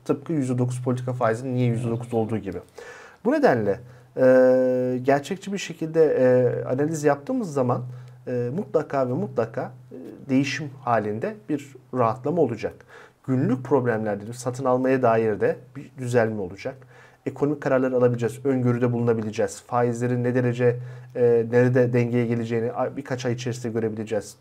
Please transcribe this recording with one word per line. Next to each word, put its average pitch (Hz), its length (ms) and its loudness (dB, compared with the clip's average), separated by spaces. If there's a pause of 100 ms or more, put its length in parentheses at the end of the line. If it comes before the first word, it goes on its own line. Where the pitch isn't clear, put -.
Tıpkı - 280 -4
yüzde 127 260 -2
dokuz 123 240 -2
politika 127 300 -4
faizinin 123 420 -2
niye 123 120 0
yüzde 117 240 -2
dokuz 117 240 -6
olduğu 110 240 -2
gibi. 95 200 -8 (680)
Bu 254 80 2
nedenle, 131 480 2 (360)
e, 127 840 4
gerçekçi 143 500 -2
bir 202 60 -6
şekilde, 160 460 0
e, 127 600 4
analiz 147 400 -2
yaptığımız 156 480 0
zaman, 127 300 0 (440)
e, 123 300 -4
mutlaka 151 520 -2
ve 127 40 -2
mutlaka, 127 600 -4 (200)
e, - 40 -16 (320)
değişim 135 420 0 (100)
halinde 113 540 -2 (140)
bir - 280 -6 (180)
rahatlama 127 480 0
olacak. 110 320 -2 (520)
Günlük 127 380 0
problemler 110 560 0
dedim, 110 140 -12
satın 127 300 -6
almaya 131 380 2
dair 113 380 2
de 147 160 2 (200)
bir 143 220 -16
düzelme 117 420 0
olacak. 98 360 -10 (500)
Ekonomik 143 340 -2
kararlar 131 320 2
alabileceğiz, 123 540 0
öngörüde 123 460 2
bulunabileceğiz. 113 720 -2
Faizlerin 120 580 0
ne 123 100 0
derece, 123 420 2 (400)
e, 117 340 4
nerede 123 420 4
dengeye 120 340 2
geleceğini 117 460 -2
a-, 123 240 -4
birkaç 131 300 -6
ay 120 60 0
içerisinde 113 400 -6
görebileceğiz. 110 680 -4